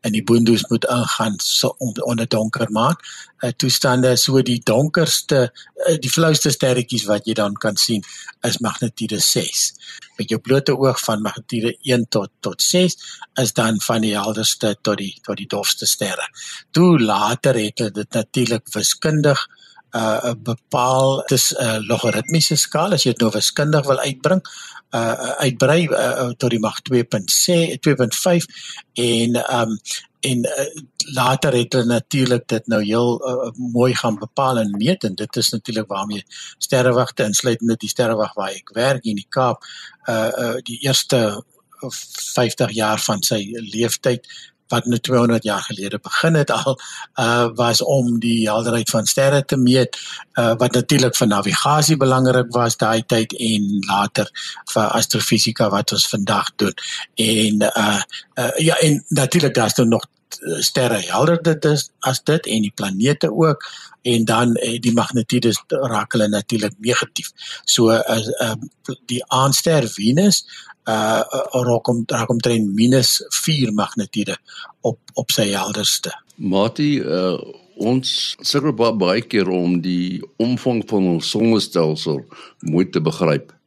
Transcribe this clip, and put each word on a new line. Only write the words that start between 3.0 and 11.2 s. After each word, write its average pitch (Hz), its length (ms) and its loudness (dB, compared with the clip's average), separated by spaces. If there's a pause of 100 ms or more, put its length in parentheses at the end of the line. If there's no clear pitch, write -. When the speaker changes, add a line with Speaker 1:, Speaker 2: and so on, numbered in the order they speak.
Speaker 1:
eh, 120 180 -4
toestande. 127 600 2
So 131 260 2
die 123 220 0
donkerste, 143 880 2 (360)
eh, 165 120 2
die 131 120 -4
flauwste 160 400 2
sterretjies 123 540 0
wat 101 200 0
jy 110 100 -2
dan 104 200 -2
kan 104 220 -2
sien, 107 260 0 (380)
is - 180 -2
magnitude 107 600 -4
ses. - 540 0 (420)
Met 107 120 -6
jou 110 120 -2
blote 135 380 2
oog 131 220 2
van 107 220 -2